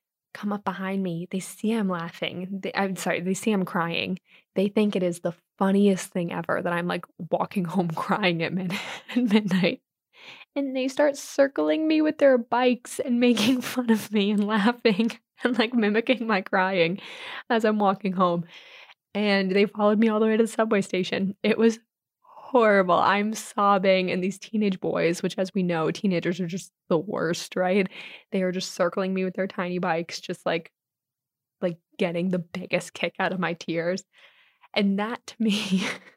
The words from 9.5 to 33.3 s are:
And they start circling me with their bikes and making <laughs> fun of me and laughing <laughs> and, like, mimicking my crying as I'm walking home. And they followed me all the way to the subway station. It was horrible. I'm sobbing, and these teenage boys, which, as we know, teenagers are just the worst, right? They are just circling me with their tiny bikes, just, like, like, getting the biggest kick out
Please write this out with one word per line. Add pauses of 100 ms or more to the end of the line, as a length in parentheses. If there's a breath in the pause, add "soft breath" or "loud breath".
And
they
start
circling
me
with
their
bikes
and
making
<laughs>
fun
of
me
and
laughing (160)
<laughs>
and,
like,
mimicking
my
crying (500 loud breath)
as
I'm
walking
home. (680 loud breath)
And
they
followed
me
all
the
way
to
the
subway
station.
It
was (720)
horrible.
I'm
sobbing,
and
these
teenage
boys,
which,
as
we
know,
teenagers
are
just (180)
the
worst,
right? (440 loud breath)
They
are
just
circling
me
with
their
tiny
bikes,
just,
like, (920)
like, (200)
getting
the
biggest
kick
out